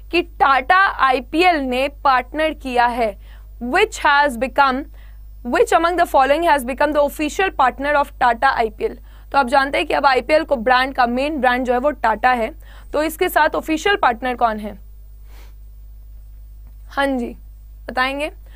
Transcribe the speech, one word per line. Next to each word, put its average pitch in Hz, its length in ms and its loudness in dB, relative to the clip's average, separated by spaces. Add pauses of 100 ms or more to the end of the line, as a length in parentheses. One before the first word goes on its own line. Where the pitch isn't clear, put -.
(100)
कि 339 120 0
टाटा 277 560 2
आईपीएल 320 800 2
ने 262 320 -2
पार्टनर 277 640 -2
किया 247 360 -2
है, 233 320 -2 (460)
which 359 340 0
has 294 320 2
become, 262 540 0 (600)
which 339 220 2
among 339 280 2
the 339 100 2
following 302 440 2
has 285 140 2
become 294 280 -2
the 285 180 2
official 214 400 -2 (100)
partner 269 420 0
of 285 40 -2
Tata 240 380 0
आईपीएल। 226 540 -2 (340)
तो 277 60 2
आप 277 80 2
जानते 277 320 0
हैं 339 80 -2
कि 311 80 -4
अब 285 120 2
आईपीएल 302 380 2
को 294 120 -2
ब्रांड 254 380 0
का 247 120 2
मेन 269 340 -2
ब्रांड 247 240 0
जो 247 80 -2
है 247 60 0
वो 277 120 0
टाटा 247 400 0
है, 240 240 -2 (380)
तो 285 100 0
इसके 330 260 -2
साथ 311 260 2
ऑफिशियल 320 420 -2
पार्टनर 254 380 0
कौन 233 240 0
है? 208 200 -12 (2000)
हाँ 277 200 -2
जी, 240 300 -4 (500)
बताएंगे। 269 460 -4 (240)